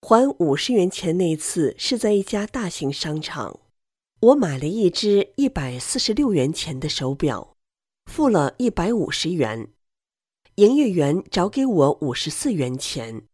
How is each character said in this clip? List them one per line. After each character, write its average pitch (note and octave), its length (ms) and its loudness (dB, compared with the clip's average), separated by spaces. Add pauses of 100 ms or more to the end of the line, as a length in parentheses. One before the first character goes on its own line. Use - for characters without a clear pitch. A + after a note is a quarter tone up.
还 A#3 240 4 (120)
五 D3+ 180 2
十 - 160 -2
元 F#3 160 4
钱 E3+ 300 -4
那 E3 180 2
次 - 400 -2
是 - 180 -2
在 G#3+ 180 0
一 G3 100 2
家 G#3 240 -6
大 A3+ 200 -6
型 D3 240 -6
商 D3+ 300 -6
场， D3 380 -10 (600)
我 A#3+ 160 8
买 E3+ 220 -2
了 C3+ 80 -6
一 F#3+ 240 2
只 G3+ 480 2
一 C#4 100 2
百 C3 300 -4
四 A#3+ 220 -6
十 - 120 -2
六 A3+ 220 2
元 C#3+ 180 2
钱 D3+ 280 -8
的 D3 100 -6
手 C3+ 240 -4
表， C#3 420 -4 (520)
付 D4+ 200 0
了 D#3+ 300 2
一 B3 100 0
百 G3 240 -2
五 G#3+ 200 -2
十 - 180 -4
元。 A2+ 420 -4 (840)
营 G#3 200 6
业 C#4+ 140 4
员 E3 400 2
找 F3+ 180 0
给 C4+ 200 -2
我 D#3 340 4
五 B2+ 140 -4
十 - 160 -6
四 - 200 -4
元 C3 240 -2
钱 A2+ 580 -10